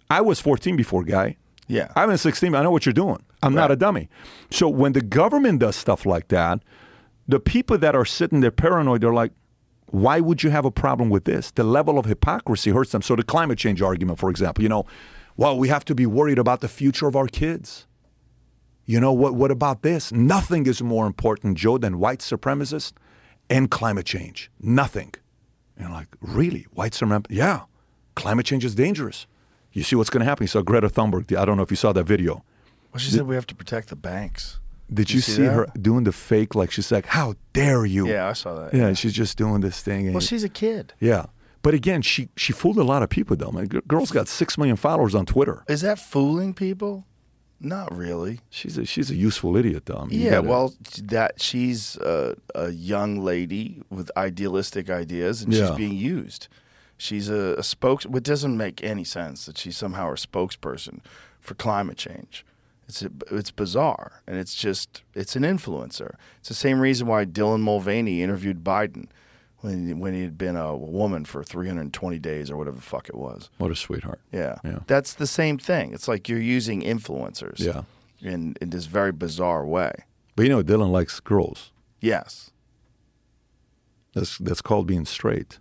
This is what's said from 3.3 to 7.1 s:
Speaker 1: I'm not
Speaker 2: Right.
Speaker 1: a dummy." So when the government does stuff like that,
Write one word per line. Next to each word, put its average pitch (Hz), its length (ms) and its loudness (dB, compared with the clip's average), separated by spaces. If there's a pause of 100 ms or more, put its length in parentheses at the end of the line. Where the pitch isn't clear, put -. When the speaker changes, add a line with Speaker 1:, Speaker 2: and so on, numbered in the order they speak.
Speaker 1:
I'm 135 140 2
not 156 140 6
Speaker 2:
Right. - 20 4
Speaker 1:
a 139 60 6
dummy." 160 320 2 (420)
So 175 160 4
when 139 240 4
the 139 100 4
government 180 580 4
does 110 180 4
stuff - 280 0
like 87 220 2
that, 87 340 2 (640)